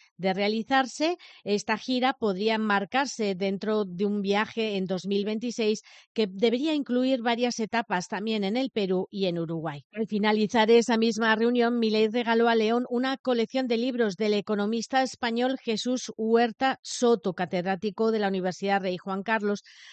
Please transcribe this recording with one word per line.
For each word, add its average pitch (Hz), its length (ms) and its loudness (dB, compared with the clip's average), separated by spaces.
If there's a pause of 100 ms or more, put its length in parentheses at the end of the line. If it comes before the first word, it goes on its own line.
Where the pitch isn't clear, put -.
(180)
De 185 160 0
realizarse 240 840 0 (280)
esta 208 340 -2
gira, 254 340 0
podría 214 420 0
enmarcarse 214 800 0
dentro 202 520 -2
de 180 180 -4
un 208 160 0
viaje 208 560 -2
en 190 80 0
dos 185 220 -4
mil 202 180 0
veintiséis 220 560 -2 (320)
que 190 180 -2
debería 240 440 0
incluir 254 480 0
varias 240 360 0
etapas 214 480 -2
también 208 380 -2
en 202 120 -2
el 262 140 -2
Perú 185 400 0
y 196 160 -2
en 175 120 0
Uruguay. 160 420 -6 (140)
Al 214 120 -4
finalizar 214 640 2
esa 233 280 6
misma 226 360 2
reunión, 240 440 2
Milei 220 300 2
regaló 233 420 2
a 233 40 4
León 226 360 2
una 262 260 0
colección 254 500 0
de 226 120 0
libros 233 380 0
del 208 180 0
economista 214 680 0
español 247 600 -2
Jesús 240 540 -4
Huerta 233 640 2
Soto, 233 500 0
catedrático 190 800 -2
de 220 60 0
la 202 100 0
Universidad 190 540 -2
Rey 180 160 -2
Juan 190 240 -6
Carlos, 208 400 -2 (300)